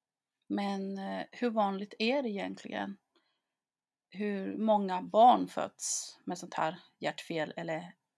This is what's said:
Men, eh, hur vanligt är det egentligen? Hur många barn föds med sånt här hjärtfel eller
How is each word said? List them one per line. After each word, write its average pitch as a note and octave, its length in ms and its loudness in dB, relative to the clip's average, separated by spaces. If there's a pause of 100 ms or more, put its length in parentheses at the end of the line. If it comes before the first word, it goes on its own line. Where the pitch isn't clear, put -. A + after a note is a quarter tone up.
(480)
Men, G3 500 -2
eh, F#3+ 340 -6
hur - 180 -2
vanligt G3+ 500 0
är B3+ 240 2
det A#3+ 60 -4
egentligen? F#3+ 680 -6 (1120)
Hur G3 480 -4
många G3+ 440 2
barn G3+ 460 8
föds - 760 -6
med F3+ 140 -8
sånt F3 160 -12
här D#3+ 260 -2 (200)
hjärtfel D#3 580 -4
eller E3+ 380 -6 (220)